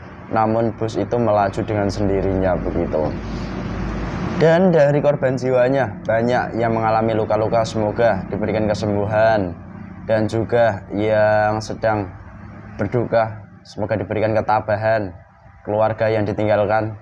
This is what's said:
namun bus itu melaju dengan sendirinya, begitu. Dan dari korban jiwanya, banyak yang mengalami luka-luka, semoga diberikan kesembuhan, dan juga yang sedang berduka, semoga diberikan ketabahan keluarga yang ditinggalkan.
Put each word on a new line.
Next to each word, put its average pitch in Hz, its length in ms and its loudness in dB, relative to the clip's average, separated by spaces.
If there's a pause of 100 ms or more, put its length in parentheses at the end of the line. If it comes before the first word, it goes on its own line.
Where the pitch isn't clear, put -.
(320)
namun 110 440 2
bus 107 220 -4
itu 101 220 -2
melaju 104 440 2
dengan 104 280 0
sendirinya, 95 680 0
begitu. 80 540 -2 (1200)
Dan 165 380 4
dari 147 260 4
korban 139 400 2
jiwanya, 127 640 2
banyak 117 560 0
yang 113 160 0
mengalami 113 400 2
luka-luka, 107 480 2
semoga 107 640 0
diberikan 104 400 -2
kesembuhan, 104 880 0 (480)
dan 110 240 0
juga 113 640 2
yang 107 720 2
sedang 107 480 -2 (640)
berduka, 110 720 0 (160)
semoga 107 320 -4
diberikan 104 400 0
ketabahan 107 800 0 (480)
keluarga 110 480 0
yang 107 160 2
ditinggalkan. 107 760 0